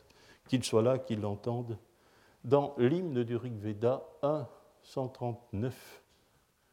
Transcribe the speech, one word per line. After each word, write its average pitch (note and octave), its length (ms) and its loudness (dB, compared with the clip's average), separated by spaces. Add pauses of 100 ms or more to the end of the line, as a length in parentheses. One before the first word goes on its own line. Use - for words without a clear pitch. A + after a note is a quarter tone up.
(480)
qu'il B2 160 0
soit A2+ 180 4
là, B2 160 4
qu'il A2 220 -4
l'entende, A2+ 580 -4 (640)
dans C#3 360 4
l'hymne C#3 440 2
du A#2 140 -2
Rig A#2+ 200 -8
Veda G#2+ 460 0 (200)
un D3 260 -2 (340)
cent C3+ 240 -6
trente-neuf, A#2 960 -6 (720)